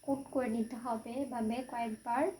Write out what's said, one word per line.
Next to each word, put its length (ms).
কোট 160
করে 240
নিতে 280
হবে 280
এভাবে 320
কয়েকবার। 520